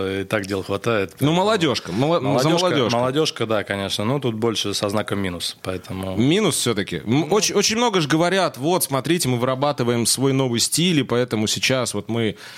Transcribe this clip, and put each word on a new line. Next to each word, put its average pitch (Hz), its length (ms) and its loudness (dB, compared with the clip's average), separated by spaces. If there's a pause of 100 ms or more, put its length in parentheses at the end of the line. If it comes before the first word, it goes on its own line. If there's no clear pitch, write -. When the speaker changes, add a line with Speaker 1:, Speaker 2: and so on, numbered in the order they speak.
Speaker 1:
и 95 160 -2
так 98 240 -2
дел 98 160 -4
хватает. 101 480 0
Speaker 2:
Ну, - 160 0
Speaker 1:
Поэтому 156 60 4
Speaker 2:
молодёжка, 175 580 0
мало-, 147 280 2
за 131 60 -4
Speaker 1:
молодёжка, 151 400 2
Speaker 2:
молодёжку. 120 320 2
Speaker 1:
молодёжка, 131 480 0
да, 107 180 0
конечно, 98 420 -2
но 139 140 0
тут 127 140 -2
больше 110 400 -2
со 104 160 0
знаком 101 300 -2
минус, 90 420 -4
поэтому 92 540 -8
Speaker 2:
Минус 160 400 2
всё-таки? 98 420 -2
М, 67 80 -6
Speaker 1:
Ну. 143 220 2
Speaker 2:
очень, 180 260 2
очень 202 240 0
много 220 240 2
же 147 60 -2
говорят: 170 500 2
«Вот, 165 260 0
смотрите, 139 460 0
мы 123 80 2
вырабатываем 127 680 0
свой 135 260 2
новый 127 260 2
стиль, 165 420 2
и - 20 0
поэтому 120 420 0
сейчас 120 480 0
вот 104 160 -6
мы 113 280 0 (200)